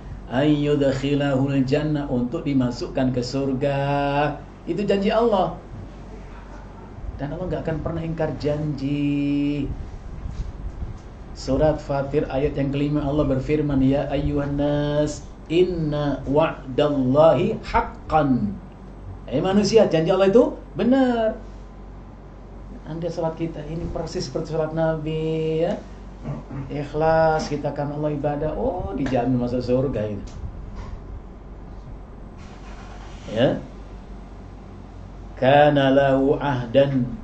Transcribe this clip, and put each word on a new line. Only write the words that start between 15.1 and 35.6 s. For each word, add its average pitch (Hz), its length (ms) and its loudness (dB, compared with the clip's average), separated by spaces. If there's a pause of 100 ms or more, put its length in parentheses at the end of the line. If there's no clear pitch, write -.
inna 151 800 2
wa'dallahi 143 1400 4
haqqan." 139 880 0 (720)
Hai 127 160 -2
manusia, 202 480 6
janji 165 240 4
Allah 190 160 6
itu 262 240 8 (240)
benar. 240 640 4 (1500)
Andai 165 240 -6
salat 160 240 -2
kita 160 320 -6
ini 165 240 -6
persis 160 400 -6
seperti 160 220 -4
salat 156 180 0
Nabi, 160 880 0
ya. 202 160 0 (960)
Ikhlas 156 800 2
kita 147 240 -2
kan 147 160 -2
Allah 151 240 -2
ibadah, 147 400 -2
oh, - 400 -2
dijamin 127 420 2
masuk 120 220 0
surga 123 480 2
itu. 101 180 -6 (3000)
Ya. 123 300 2 (1800)
"Kana 139 560 8